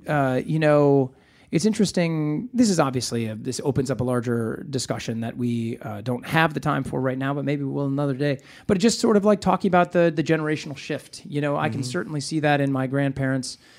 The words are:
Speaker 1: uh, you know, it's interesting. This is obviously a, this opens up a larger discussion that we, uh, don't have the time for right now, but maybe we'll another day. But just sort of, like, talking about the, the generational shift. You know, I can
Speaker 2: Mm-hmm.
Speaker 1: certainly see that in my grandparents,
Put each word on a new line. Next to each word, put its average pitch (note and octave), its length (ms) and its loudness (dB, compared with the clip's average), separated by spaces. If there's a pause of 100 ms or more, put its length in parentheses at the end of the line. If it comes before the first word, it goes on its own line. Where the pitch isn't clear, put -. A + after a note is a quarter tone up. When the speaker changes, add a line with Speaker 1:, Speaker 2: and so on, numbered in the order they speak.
Speaker 1:
uh, C3+ 380 0
you D#3+ 140 0
know, C#3+ 560 6 (340)
it's D#3+ 160 2
interesting. E3 880 0
This A#3+ 160 4
is F3 100 2
obviously B2 480 -2
a, A2 80 -8
this B2 280 -6
opens C3 260 0
up A#2+ 120 -2
a - 20 0
larger A#2 640 -2
discussion A#2 520 -4
that A#2 160 -6
we, A#2 420 -2
uh, G#2 220 -10
don't A#2+ 240 -6
have D#3+ 280 2
the D3 60 -6
time C#3+ 240 -2
for C#3 180 -4
right C3 160 -2
now, C3+ 160 -2
but C#3+ 120 -4
maybe C#3+ 180 -2
we'll C#3 240 -4
another C#3 280 -2
day. C#3+ 240 -2 (280)
But G#3 120 4
just G#3+ 200 2
sort A3+ 180 4
of, G3 80 2
like, G#3 160 4
talking F#3 280 0
about F3 240 4
the, E3+ 220 4
the D#3+ 80 0
generational D#3 540 -2
shift. - 480 -10
You C#3+ 160 -4
know, C#3+ 160 0
I D#3 120 0
can A2+ 120 -4
Speaker 2:
Mm-hmm. A#2+ 80 -6
Speaker 1:
certainly D#3 320 -6
see D#3 200 -4
that D3 200 4
in C#3 100 0
my C3 160 0
grandparents, C3+ 720 -2 (220)